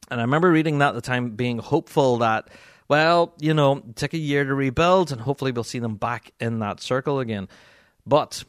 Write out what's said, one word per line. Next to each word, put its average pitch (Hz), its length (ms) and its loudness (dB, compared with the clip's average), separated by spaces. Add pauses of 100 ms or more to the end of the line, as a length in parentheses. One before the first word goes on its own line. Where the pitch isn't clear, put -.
(100)
And 123 80 -6
I 117 60 -2
remember 160 260 2
reading 156 280 2
that 143 100 4
at 104 60 -2
the 117 80 -8
time, 123 340 -4
being 123 220 -2
hopeful 139 600 0
that, 110 300 0 (400)
well, 165 500 4
you 156 160 0
know, 143 300 2 (100)
take 147 200 -6
a 165 40 -6
year 143 240 0
to 139 100 -2
rebuild 147 600 2
and 113 80 -8
hopefully 135 320 -4
we'll 117 100 -4
see 123 160 -10
them 117 160 -4
back 117 460 -8
in 117 180 -4
that 101 220 -6
circle 135 400 -2
again. 107 260 -6 (580)
But - 440 2